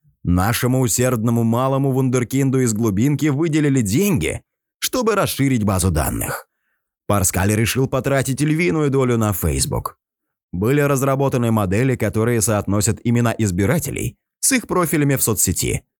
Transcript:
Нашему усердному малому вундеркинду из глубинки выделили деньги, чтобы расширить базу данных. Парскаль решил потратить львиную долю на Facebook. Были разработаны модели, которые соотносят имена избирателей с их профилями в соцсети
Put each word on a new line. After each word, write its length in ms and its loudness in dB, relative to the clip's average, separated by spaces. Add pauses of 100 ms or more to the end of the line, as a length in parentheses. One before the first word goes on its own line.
(240)
Нашему 560 0
усердному 640 0
малому 480 0
вундеркинду 720 0
из 120 0
глубинки 540 0
выделили 540 0
деньги, 640 0 (360)
чтобы 360 -2
расширить 480 0
базу 280 2
данных. 560 -4 (600)
Парскаль 460 0
решил 340 0
потратить 520 -2
львиную 500 0
долю 280 2
на 160 2
Facebook. 640 -4 (560)
Были 260 0
разработаны 720 2
модели, 460 2
которые 440 0
соотносят 600 0
имена 340 0
избирателей 800 -2 (220)
с 140 0
их 140 -2
профилями 500 0
в 40 -4
соцсети 640 -2 (160)